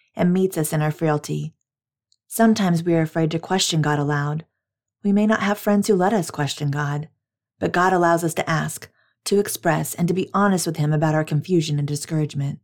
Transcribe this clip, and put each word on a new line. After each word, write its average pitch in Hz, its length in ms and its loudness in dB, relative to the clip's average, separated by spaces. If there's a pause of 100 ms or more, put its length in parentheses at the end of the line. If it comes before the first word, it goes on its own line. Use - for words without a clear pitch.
(140)
and 180 180 2
meets 190 240 0
us 156 160 -2
in 156 80 0
our 151 120 0
frailty. 151 600 -4 (760)
Sometimes 202 560 2
we 175 100 2
are 165 80 4
afraid 160 300 -2
to 165 80 -2
question 180 420 0
God 147 160 0
aloud. 147 480 -2 (580)
We 202 80 2
may 208 140 4
not 214 160 2
have 202 160 0
friends 208 280 0
who 214 100 4
let 185 160 2
us 185 180 0
question 143 400 -4
God, 147 380 -4 (500)
but 175 140 -2
God 185 200 2
allows 170 320 4
us 165 100 -2
to - 140 -4
ask, 156 400 -4 (360)
to 202 140 0
express, 156 560 -2
and 175 140 0
to 180 60 0
be 185 180 -4
honest 196 340 2
with 165 120 -4
him 151 140 0
about 156 220 2
our 156 100 0
confusion 156 540 -2
and 147 80 -2
discouragement. 147 760 -4